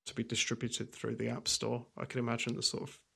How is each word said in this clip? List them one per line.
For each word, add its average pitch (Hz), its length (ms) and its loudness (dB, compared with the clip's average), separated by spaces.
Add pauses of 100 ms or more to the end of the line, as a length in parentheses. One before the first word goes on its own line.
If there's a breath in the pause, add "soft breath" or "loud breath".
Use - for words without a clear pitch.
to - 80 -8
be 117 100 0
distributed - 680 0
through 113 220 -2
the 113 140 0
App 120 180 -2
Store. 117 380 2 (120)
I 139 80 -2
can 131 140 -2
imagine 117 360 2
the - 80 0
sort - 200 2
of - 160 -10 (160)